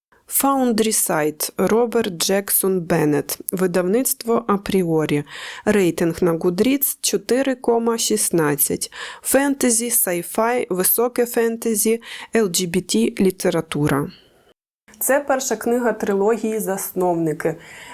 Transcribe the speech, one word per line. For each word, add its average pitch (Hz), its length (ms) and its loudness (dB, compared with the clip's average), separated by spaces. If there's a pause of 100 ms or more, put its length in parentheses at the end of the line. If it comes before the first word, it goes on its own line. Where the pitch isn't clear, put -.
(440)
Foundry 240 640 2
Site. 151 480 -2
Роберт 220 560 0
Джексон 190 680 0
Беннет. 156 580 0 (120)
Видавництво 190 960 0
«Апріорі». 165 760 0 (420)
рейтинг 175 560 2
на 170 120 2
Goodreads 185 680 0
чотири 254 540 0
кома 233 420 0
шістнадцять. 165 960 0 (320)
Фентезі, 254 640 2
сайфай, 226 800 0
високе 233 560 0
фентезі, 226 760 0 (340)
Л 220 100 4
Г 180 220 -2
Б 185 140 0
Т 214 160 -2 (220)
література. 165 880 2 (920)
Це 269 180 2
перша 262 360 -2
книга 233 380 0
трилогії 214 640 0
«Засновники». 170 960 -2 (380)